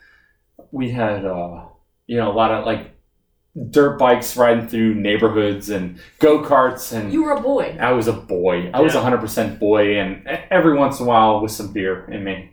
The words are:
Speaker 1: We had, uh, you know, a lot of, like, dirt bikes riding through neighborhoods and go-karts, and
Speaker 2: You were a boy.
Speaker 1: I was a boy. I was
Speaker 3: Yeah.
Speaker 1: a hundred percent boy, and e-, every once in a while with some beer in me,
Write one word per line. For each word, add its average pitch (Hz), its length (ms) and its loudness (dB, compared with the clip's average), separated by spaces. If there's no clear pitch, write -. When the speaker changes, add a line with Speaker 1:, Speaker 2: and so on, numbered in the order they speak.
Speaker 1:
We 127 200 -6
had, 104 340 -4
uh, 87 400 -8
you 120 100 -4
know, 110 140 0
a - 20 -6
lot 113 180 2
of, 107 160 -4
like, - 240 -6
dirt 135 260 4
bikes 120 400 2
riding 117 300 2
through 113 280 0
neighborhoods 104 760 0
and 90 280 -6
go-karts, 143 760 4
and 107 180 -6
Speaker 2:
You 311 120 0
were 302 80 -4
a 277 100 0
boy. 262 380 -2
Speaker 1:
I 127 140 0
was 113 140 0
a 113 60 2
boy. 87 600 -2
I 131 80 2
was 160 120 4
Speaker 3:
Yeah. 135 60 0
Speaker 1:
a 123 40 0
hundred 123 180 0
percent 107 380 -4
boy, 104 400 2
and 95 280 -8
e-, 160 240 -8
every 160 260 4
once 139 220 0
in 123 60 -4
a 120 40 2
while 110 320 4
with 107 100 -4
some 98 220 -10
beer 95 380 -4
in 101 120 -10
me, 95 300 -10